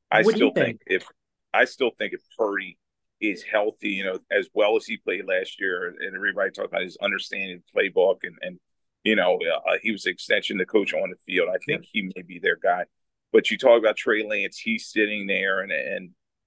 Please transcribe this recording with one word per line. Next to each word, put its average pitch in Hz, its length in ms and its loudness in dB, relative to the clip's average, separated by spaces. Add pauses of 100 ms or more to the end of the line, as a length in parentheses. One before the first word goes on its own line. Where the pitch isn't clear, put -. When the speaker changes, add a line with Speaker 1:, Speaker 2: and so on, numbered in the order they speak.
Speaker 1:
I 110 140 6
Speaker 2:
What 220 120 4
do 226 100 4
you - 60 4
Speaker 1:
still - 20 -
think 143 120 2
Speaker 2:
think? 113 220 -6
Speaker 1:
if, 92 200 -2 (460)
I 117 120 4
still 123 320 0
think 104 160 -6
if - 80 -8 (160)
Purdy 98 400 -2 (420)
is 104 240 -2
healthy, 107 460 0
you 98 140 -4
know, 92 140 -4 (140)
as 101 240 0
well 107 200 4
as 107 100 0
he 113 120 -8
played 95 300 -4
last 95 320 -2
year, 90 400 -4
and 95 160 -8
everybody 98 340 -2
talked 98 200 -8
about 92 120 -2
his 90 220 -10
understanding 95 580 -6
the - 180 -6
playbook 95 440 2
and, - 180 -10
and, - 180 -10 (440)
you 107 120 4
know, 90 220 4 (300)
uh, 90 160 2
he 107 80 -2
was 101 140 -6
an 92 80 0
extension 104 440 -2
of - 20 0
the 92 120 -2
coach 101 220 2
on 95 180 -2
the 90 60 -16 (140)
field. 90 180 2
I 92 160 0
think 87 180 -4
Speaker 2:
Yep. - 80 -20
Speaker 1:
he 95 240 -4
may 92 80 -12
be 87 160 -16
their 87 160 -2
guy. 90 300 0 (460)
But 110 200 4
you 104 60 -4
talk 117 220 8
about 107 160 4
Trey 107 320 0
Lance, 104 300 -4
he's 113 300 -4
sitting 104 400 0
there 95 340 0
and, 98 100 -6
and, 90 380 -4 (380)